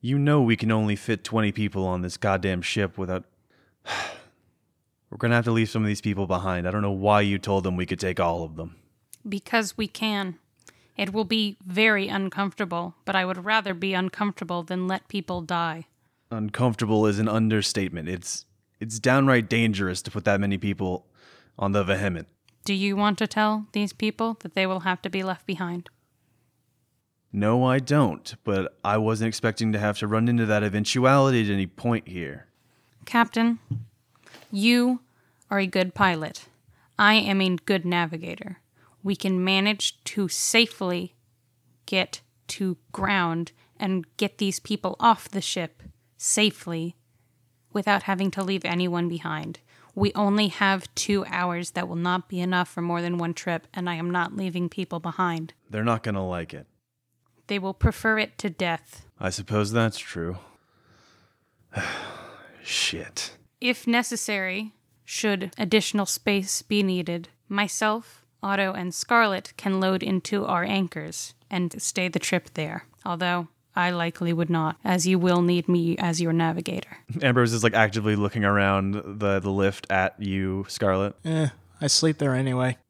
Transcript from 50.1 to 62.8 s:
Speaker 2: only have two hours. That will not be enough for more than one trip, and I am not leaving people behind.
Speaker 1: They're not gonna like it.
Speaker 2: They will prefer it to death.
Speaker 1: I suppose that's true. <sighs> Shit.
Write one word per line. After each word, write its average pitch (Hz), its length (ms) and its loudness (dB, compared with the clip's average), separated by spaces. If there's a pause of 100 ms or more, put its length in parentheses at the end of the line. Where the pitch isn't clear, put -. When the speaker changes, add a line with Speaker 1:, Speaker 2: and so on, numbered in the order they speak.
Speaker 2:
only 208 340 2
have 196 460 0
two 202 340 -2
hours. 175 440 -4
That 180 140 -4
will 175 100 -6
not 175 340 -2
be 180 100 -4
enough 180 300 0
for - 100 -8
more 170 220 -2
than 175 160 -2
one 170 160 -2
trip, 170 400 -6
and 180 160 -4
I 170 60 -4
am 170 140 -4
not 180 240 -2
leaving 180 360 -4
people 175 300 -6
behind. 165 520 -4 (160)
Speaker 1:
They're 107 160 -4
not 113 180 0
gonna 98 240 -4
like 87 280 -6
it. 69 120 -16 (800)
Speaker 2:
They 202 120 -4
will 190 160 -6
prefer 220 440 2
it - 200 -4
to 208 100 -4
death. 170 560 -6 (160)
Speaker 1:
I 92 80 -2
suppose 104 420 -2
that's 113 280 0
true. 87 400 -8 (1400)
<sighs> - 60 -6 (840)
Shit. - 720 -4 (240)